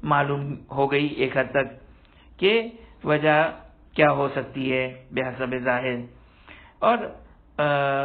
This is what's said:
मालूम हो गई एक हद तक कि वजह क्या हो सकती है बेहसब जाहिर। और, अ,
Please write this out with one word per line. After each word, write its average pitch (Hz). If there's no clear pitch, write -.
मालूम 143
हो 139
गई 143
एक 131
हद 131
तक 135
कि 226
वजह 151
क्या 151
हो 139
सकती 131
है 127
बेहसब 127
जाहिर। 123
और, 233
अ, 151